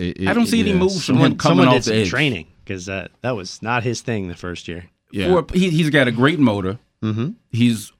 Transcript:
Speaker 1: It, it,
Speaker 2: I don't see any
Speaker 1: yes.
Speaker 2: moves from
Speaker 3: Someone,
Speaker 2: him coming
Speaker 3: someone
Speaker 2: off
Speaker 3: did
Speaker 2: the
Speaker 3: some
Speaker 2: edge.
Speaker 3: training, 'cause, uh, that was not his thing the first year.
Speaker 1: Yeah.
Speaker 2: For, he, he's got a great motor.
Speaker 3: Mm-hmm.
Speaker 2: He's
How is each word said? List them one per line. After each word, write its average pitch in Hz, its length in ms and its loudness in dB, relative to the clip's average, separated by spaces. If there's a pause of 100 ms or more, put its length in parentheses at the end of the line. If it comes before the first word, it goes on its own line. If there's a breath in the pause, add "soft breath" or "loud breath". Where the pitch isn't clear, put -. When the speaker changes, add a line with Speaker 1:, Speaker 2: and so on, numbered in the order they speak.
Speaker 1:
It, - 140 -8
it, 95 60 0
Speaker 2:
I - 40 0
don't 233 140 2
see 226 140 0
any 208 100 0
Speaker 1:
yes. 190 80 2
Speaker 2:
moves 190 160 2
from 165 80 -6 (140)
Speaker 3:
Someone, - 160 6
Speaker 2:
him - 60 -6
coming 156 200 4
Speaker 3:
someone 180 100 6
Speaker 2:
off 127 60 6
Speaker 3:
did 135 80 4
Speaker 2:
the - 80 -8
Speaker 3:
some 107 40 0 (100)
Speaker 2:
edge. 92 60 0
Speaker 3:
training, 123 360 -2 (180)
'cause, 95 240 -10
uh, 95 200 -8 (120)
that 127 160 -4
was 92 240 -12
not 120 220 -4
his 117 180 -4
thing 104 280 -4
the 85 60 -8
first 87 320 -10
year. 87 200 -12 (260)
Speaker 1:
Yeah. 175 160 -2 (140)
Speaker 2:
For, - 100 -10
he, 185 160 2
he's 160 220 2
got 135 180 2
a 117 40 -2
great 143 260 2
motor. 101 400 0 (240)
Speaker 3:
Mm-hmm. 110 300 -4 (180)
Speaker 2:
He's 113 500 0